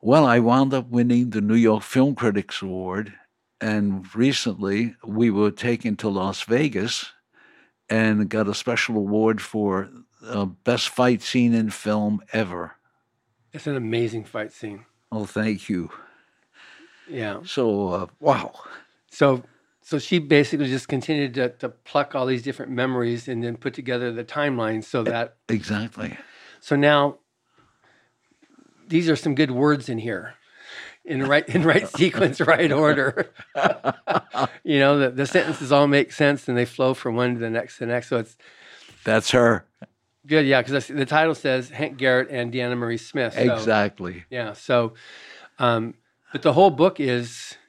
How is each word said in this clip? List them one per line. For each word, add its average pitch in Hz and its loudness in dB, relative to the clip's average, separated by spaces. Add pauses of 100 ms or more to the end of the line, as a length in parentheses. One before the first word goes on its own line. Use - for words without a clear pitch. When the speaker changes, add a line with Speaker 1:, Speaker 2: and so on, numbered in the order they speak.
Speaker 1:
Well, 139 6
I 120 6
wound 127 4
up 127 -4
winning 120 2
the 107 -2
New 104 2
York 110 4
Film 135 2
Critics 104 -2
Award, 95 -6 (460)
and 101 -2
recently 110 0 (100)
we 110 2
were 104 2
taken 117 -4
to 110 -4
Las 98 -4
Vegas 117 -2 (800)
and 110 2
got 110 0
a 104 -4
special 120 -2
award 107 0
for, 101 -2 (360)
uh, 110 -4
best 120 -2
fight 123 2
scene 120 2
in 110 0
film 104 -2 (120)
ever. 90 -6 (760)
Speaker 2:
It's 147 -12
an 147 -4
amazing 113 -4
fight 107 -10
scene. 104 -14 (260)
Speaker 1:
Oh, 107 -6
thank 107 -4
you. 87 -4 (1160)
Speaker 2:
Yeah. 113 -8
Speaker 1:
So, 104 0
uh, 87 -4 (140)
wow. 143 0 (580)
Speaker 2:
So, 131 2 (380)
so - -6
she 175 0
basically 147 2
just 127 -4
continued 143 -4
to, 127 -2
to 156 -10
pluck - -4
all 131 -2
these 127 -2
different 135 -8
memories 123 -2
and 120 -6
then 120 -6
put 127 -8
together 123 -6
the 117 -10
timeline 113 -4
so - -4
Speaker 1:
E-, 113 -2
Speaker 2:
that 117 -6 (120)
Speaker 1:
exactly. 107 -6 (420)
Speaker 2:
So - -2
now, 143 4 (1700)
these 165 0
are 151 4
some 147 -2
good 139 2
words 139 2
in 117 -4
here. 107 -8 (720)
In 135 -4
the 135 -2
right, 143 2
in 151 2
right 165 4
<laughs> - -12
sequence, 160 2
right 160 4
order. 139 2 (240)
<laughs> - -2 (680)
You 147 0
know, 143 6
the, 131 2
the 131 -4
sentences 151 0
all 143 6
make 143 4
sense 143 0
and 123 -2
they 120 2
flow 131 -2
from 117 -6
one 123 0
to 117 -8
the 113 -4
next - -6
to - -12
the 120 -6
next. 120 -4
So 123 0
it's - -8 (680)
Speaker 1:
That's 110 2
her. 117 4 (600)
Speaker 2:
Good, 151 2
yeah, 135 4
'cause 113 -6
that's, 139 -2
the 135 -4
title 156 2
says 127 -4
Hank 139 -8
Garrett 127 2
and 120 -6
Deanna 123 -4
Marie 117 -4
Smith, 120 -4
so 120 -4 (140)
Speaker 1:
Exactly. 104 -2
Speaker 2:
yeah, 117 -8
so, 117 0 (640)
um, 117 0 (380)
but - -8
the 151 4
whole 180 6
book 160 0
is 123 -4 (120)